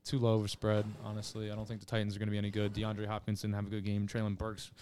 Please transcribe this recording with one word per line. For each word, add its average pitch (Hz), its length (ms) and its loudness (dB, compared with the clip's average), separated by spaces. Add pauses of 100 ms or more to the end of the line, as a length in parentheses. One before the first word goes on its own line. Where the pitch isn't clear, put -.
too 139 140 2
low 113 160 8
of 107 100 4
a - 40 0
spread, 107 360 2 (180)
honestly. 107 480 -6
I 104 40 -6
don't 107 120 -4
think 110 140 -8
the 92 40 -18
Titans 104 300 0
are 101 40 -4
gonna 104 120 0
be 104 60 2
any 104 140 0
good. 104 220 2
DeAndre 107 340 -2
Hopkins 104 340 -2
didn't 104 140 0
have 101 120 -2
a - 20 -6
good 104 160 -2
game. 104 220 0
Traylon 107 300 0
Burks, 107 340 -6 (100)